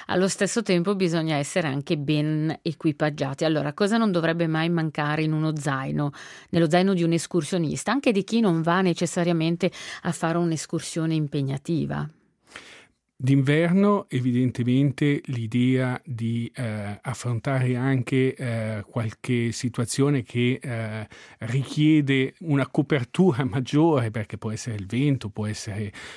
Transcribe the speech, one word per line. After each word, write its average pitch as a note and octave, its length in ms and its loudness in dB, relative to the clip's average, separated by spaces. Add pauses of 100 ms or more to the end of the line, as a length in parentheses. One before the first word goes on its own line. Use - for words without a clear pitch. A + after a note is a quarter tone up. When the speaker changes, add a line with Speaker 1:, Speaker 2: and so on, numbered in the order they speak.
Speaker 1:
Allo F3+ 200 2
stesso G3 360 0
tempo F#3+ 340 2
bisogna E3 400 2
essere D#3 320 0
anche C#3 280 -2
ben D3+ 640 0
equipaggiati. D3+ 840 -2
Allora, D3 280 2
cosa G#3 260 2
non A3 120 2
dovrebbe E3 380 2
mai D#3+ 200 0
mancare D#3 540 0
in D#3 80 0
uno D#3 260 0
zaino, D3 540 -2 (400)
nello E3+ 180 4
zaino F3+ 240 4
di E3+ 120 2
un E3 80 2
escursionista, E3 800 -2
anche C4+ 180 0
di G3 140 2
chi A3+ 160 0
non E3 220 2
va E3+ 180 2
necessariamente E3+ 880 0 (320)
a F#3 80 -4
fare E3 280 -2
un'escursione D#3+ 760 -2
impegnativa? C#3+ 960 -2 (1080)
Speaker 2:
D'inverno, E3 920 2
evidentemente, B2+ 1160 0
l'idea B2 800 0
di, A#2 480 -4
eh, G#2+ 480 -6
affrontare B2+ 760 -2
anche, C3 580 2
eh, A2 520 -4
qualche A#2 640 -2
situazione C3 720 0
che, B2 360 0
eh, A2 460 -8 (320)
richiede C3+ 1000 2
una C#3+ 260 2
copertura D3 800 2
<laughs> B2+ 40 0
maggiore, C#3 600 2
perché G#2+ 260 -8
può A2 140 -6
essere G#2+ 240 -6
il G2+ 120 -8
vento, B2 440 0
può G#2+ 160 -6
essere, G#2 460 -6 (240)